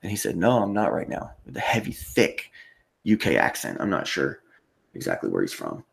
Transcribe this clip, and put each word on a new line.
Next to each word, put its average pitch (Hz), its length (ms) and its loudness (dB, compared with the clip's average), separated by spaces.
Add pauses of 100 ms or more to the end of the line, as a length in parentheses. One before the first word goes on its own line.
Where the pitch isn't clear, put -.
And 101 80 -6
he 104 60 -2
said, 104 200 -2
No, 110 260 6
I'm 101 100 0
not 104 200 2
right - 160 -2
now, - 240 -8 (120)
with - 120 -14
a - 40 -6
heavy, - 320 0
thick - 580 0 (540)
U 107 120 4
K 82 200 2
accent. - 440 2
I'm 101 100 0
not - 160 0
sure - 340 -2 (540)
exactly - 360 -2
where 50 120 0
he's 50 100 -2
from. - 400 -10